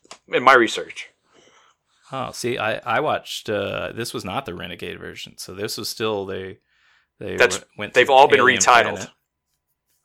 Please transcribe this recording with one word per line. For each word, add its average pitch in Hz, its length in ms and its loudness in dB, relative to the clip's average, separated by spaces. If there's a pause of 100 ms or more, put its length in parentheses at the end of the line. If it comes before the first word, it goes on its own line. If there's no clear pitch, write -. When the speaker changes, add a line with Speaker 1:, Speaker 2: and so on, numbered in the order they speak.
(300)
Speaker 1:
in 143 140 -2
my 131 100 8
research. 104 560 0 (1040)
Speaker 2:
Oh, 127 180 -8
see, - 260 -6
I, 110 200 -2
I 120 240 -2
watched, 113 480 -4
uh, 101 440 -4
this 117 200 -10
was 113 100 -8
not 98 220 -8
the 87 100 -10
Renegade 90 420 -12
version, 85 400 -16
so - 160 -16
this 98 240 -8
was 104 120 -8
still, 107 360 -6
they, 95 340 -12 (600)
they 95 160 -8
Speaker 1:
That's, 117 220 2
Speaker 2:
w-, - 200 -16
went 104 180 -8
Speaker 1:
they've 123 120 6
Speaker 2:
to 139 60 2
Speaker 1:
all 139 160 8
been 143 100 6
Speaker 2:
Alien 123 220 4
Speaker 1:
retitled. 120 220 6 (120)
Speaker 2:
Planet. 95 140 -10 (960)